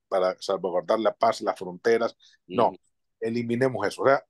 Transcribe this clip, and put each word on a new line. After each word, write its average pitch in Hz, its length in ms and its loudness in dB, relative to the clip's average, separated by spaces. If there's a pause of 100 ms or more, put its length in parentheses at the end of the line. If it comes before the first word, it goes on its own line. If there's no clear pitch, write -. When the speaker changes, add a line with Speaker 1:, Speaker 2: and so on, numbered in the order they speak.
Speaker 1:
para 92 320 0
salvaguardar 92 600 -2
la 107 160 0
paz, 113 260 2
las 98 160 -2
fronteras. 113 580 0 (360)
No, 113 200 2
Speaker 2:
Ujú. 92 60 -16 (420)
Speaker 1:
eliminemos 117 640 -2
eso. 92 160 -6
O 107 40 4
sea, 139 240 4